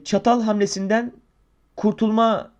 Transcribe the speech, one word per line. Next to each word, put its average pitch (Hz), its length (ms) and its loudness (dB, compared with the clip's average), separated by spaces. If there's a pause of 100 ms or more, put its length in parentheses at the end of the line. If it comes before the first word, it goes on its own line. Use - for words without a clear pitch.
çatal 233 360 2
hamlesinden 208 720 -2 (640)
kurtulma 220 840 0